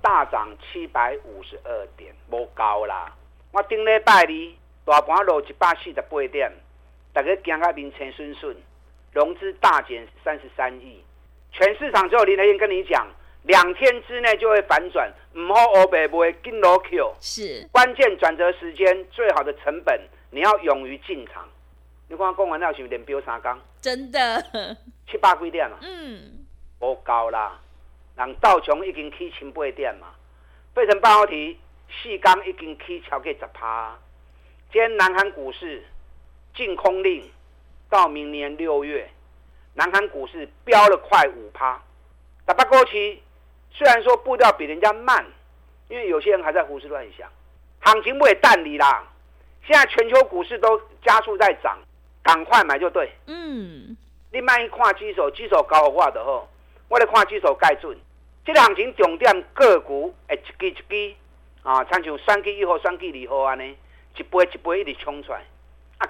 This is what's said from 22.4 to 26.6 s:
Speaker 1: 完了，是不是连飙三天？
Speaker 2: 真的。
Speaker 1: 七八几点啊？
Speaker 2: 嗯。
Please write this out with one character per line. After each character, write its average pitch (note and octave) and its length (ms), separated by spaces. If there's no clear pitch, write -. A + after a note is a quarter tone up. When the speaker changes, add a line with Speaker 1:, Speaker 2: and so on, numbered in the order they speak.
Speaker 1:
完 D#3+ 120
了， E3+ 140
是 C3+ 40
不 C3+ 60
是 B2 40
连 A#2+ 160
飙 C#3 180
三 A#2 180
天？ B2 160
Speaker 2:
真 B3+ 320
的。 B3 320
Speaker 1:
七 G#3+ 80
八 F#3 180
几 E3+ 140
点 D#3+ 180
啊？ G#2 140
Speaker 2:
嗯。 C#4 640